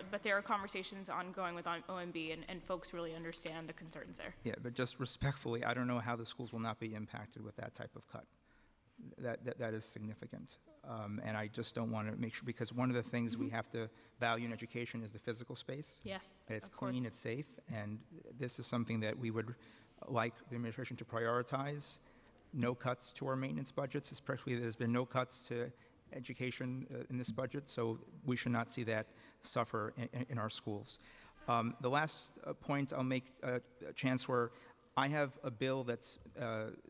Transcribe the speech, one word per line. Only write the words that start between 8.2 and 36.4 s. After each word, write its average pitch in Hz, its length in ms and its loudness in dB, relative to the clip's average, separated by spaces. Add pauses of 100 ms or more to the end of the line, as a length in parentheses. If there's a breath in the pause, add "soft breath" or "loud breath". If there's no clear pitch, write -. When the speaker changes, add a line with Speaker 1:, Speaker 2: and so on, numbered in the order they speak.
Speaker 2:
That, 120 260 -2
that, 123 140 -4
that 113 160 0
is 110 100 -2
significant. - 760 -8 (300)
Um, 104 360 -4
and 110 120 2
I 107 100 2
just 110 300 -2
don't 117 160 2
wanna 107 240 2
make 113 180 0
sure, - 100 -6
because 120 280 -2
one 123 160 4
of 123 80 6
the 117 60 4
things 117 340 2
we 113 100 2
Speaker 1:
Mm-hmm. 113 80 0
Speaker 2:
have 113 160 0
to 113 180 0 (300 loud breath)
value 117 280 4
in 117 60 -2
education 117 500 -4
is 107 100 -6
the 107 60 -10
physical 120 360 -4
space. - 500 -8
Speaker 1:
Yes, - 440 -6
Speaker 2:
And 110 80 0
it's 104 100 -4
Speaker 1:
of - 100 -14
course. 127 140 0
Speaker 2:
clean, 127 160 2
it's 110 120 -6
safe, 123 280 -2 (260)
and 107 260 -2 (400)
this 127 200 -2
is 120 80 -4
something 113 340 2
that 107 160 2
we 120 140 0
would 113 240 0 (540 loud breath)
like 117 260 4 (160)
the 123 60 -4
administration 120 400 -2
to 120 80 -8
prioritize. 123 960 0 (520 loud breath)
No 123 220 4
cuts - 380 -2
to 139 160 -2
our 131 80 4
maintenance 139 340 0
budgets, 139 420 2
especially 127 440 0
there's 117 200 2
been 117 160 6
no 123 120 6
cuts - 440 2
to 123 220 0 (420 loud breath)
education, 127 800 -2
uh, 123 180 -4
in 123 60 0
this 123 140 0
budget, 131 380 -2
so 117 300 2 (260)
we 127 120 4
should 120 160 4
not 117 160 6
see - 160 -2
that 110 220 2 (340 loud breath)
suffer 113 560 2
in, 120 160 -2
in, 123 180 -2
in 120 80 0
our 110 120 2
schools. - 480 -4 (500 loud breath)
Um, 117 320 4
the 127 100 2
last, - 560 2
uh, 151 60 0
point 143 400 0
I'll 135 100 2
make, 127 300 0 (100)
uh, 123 180 2 (360)
Chancellor, 127 560 4 (440 loud breath)
I 135 120 6
have 143 340 4
a 135 80 0
bill 131 340 2
that's, - 340 -2 (220)